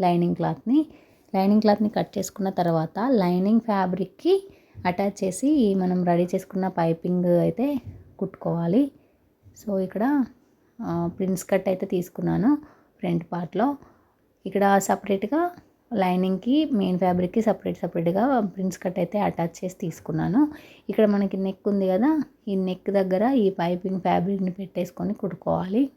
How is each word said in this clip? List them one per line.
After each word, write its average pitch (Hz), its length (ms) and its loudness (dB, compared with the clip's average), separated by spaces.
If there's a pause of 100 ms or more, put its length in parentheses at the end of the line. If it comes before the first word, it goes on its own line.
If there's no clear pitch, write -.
లైనింగ్ 175 340 2
క్లాత్ని. 214 500 0 (500)
లైనింగ్ 202 260 4
క్లాత్ని 214 280 4
కట్ 190 280 -4
చేసుకున్న 190 320 -4
తర్వాత 170 500 0 (120)
లైనింగ్ 190 480 4
ఫ్యాబ్రిక్కి 196 920 0 (360)
అటాచ్ 196 380 -2
చేసి 214 520 2
మనం 180 280 0
రెడీ 175 320 2
చేసుకున్న 185 320 -4
పైపింగ్ 180 580 0
అయితే 175 560 2 (360)
కుట్టుకోవాలి. 175 640 -2 (720)
So, 202 240 -4
ఇక్కడ, 190 240 -4 (760)
ఆ, 170 280 -2
ప్రిన్స్ 185 380 -4
కట్ 190 220 0
అయితే 185 180 -2
తీసుకున్నాను 175 640 -2 (480)
ఫ్రంట్ 170 260 -4
పార్ట్‌లో. 180 440 -2 (760)
ఇక్కడ 196 320 4
సపరేట్‌గా 202 640 0 (500)
లైనింగ్‌కి, 190 800 2
మెయిన్ 190 260 2
ఫ్యాబ్రిక్‌కి 180 440 0
సపరేట్ 190 360 -2
సపరేట్‌గా 196 640 0
ప్రిన్స్ 185 380 -4
కట్ 185 200 -4
అయితే 180 200 -2
అటాచ్ 170 360 -2
చేసి - 200 -8
తీసుకున్నాను. 165 640 -2 (480)
ఇక్కడ 214 160 -4
మనకి 202 320 -2
నెక్ 190 300 -6
ఉంది 196 200 0
కదా, 196 220 0 (380)
ఈ 202 80 -2
నెక్ 185 360 -4
దగ్గర 190 320 0 (100)
ఈ 214 160 2
పైపింగ్ 180 520 -4
ఫ్యాబ్రిక్‌ని 185 500 0
పెట్టేసుకొని 180 640 -6
కుట్టుకోవాలి. 180 720 -2 (140)